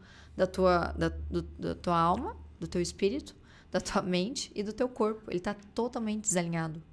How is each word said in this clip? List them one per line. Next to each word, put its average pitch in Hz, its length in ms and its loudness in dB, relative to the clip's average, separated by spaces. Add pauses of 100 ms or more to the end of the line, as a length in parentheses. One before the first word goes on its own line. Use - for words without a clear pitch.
(360)
da 190 100 4
tua, 185 460 4
da, 165 160 0
do, 165 340 -4 (160)
da 165 160 -4
tua 170 240 0
alma, 202 380 2 (240)
do 165 80 -6
teu 180 140 0
espírito, 202 520 -2 (380)
da 185 80 0
tua 185 220 0
mente 185 520 0
e 208 80 -2
do 208 120 -4
teu 247 160 0
corpo. 214 420 -2
Ele 175 80 0
tá 208 160 -2 (180)
totalmente 226 500 -2
desalinhado. 165 680 0